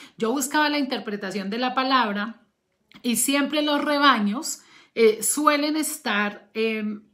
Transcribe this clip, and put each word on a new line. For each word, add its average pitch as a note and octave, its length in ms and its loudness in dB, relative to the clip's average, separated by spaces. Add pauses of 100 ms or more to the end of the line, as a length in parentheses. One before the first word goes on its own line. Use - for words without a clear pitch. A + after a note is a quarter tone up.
(160)
Yo A3 160 -2
buscaba D4 380 0
la D4 80 -2
interpretación G#3 720 -6
de A3 80 -4
la B3+ 160 -2
palabra A3+ 720 0 (560)
y A#3 140 0
siempre C#4+ 480 0
los C#4+ 200 0
rebaños, C#4 800 2 (320)
eh, A3 300 4
suelen D4 520 2
estar, G#3 760 -4
em, G#3+ 480 -2 (120)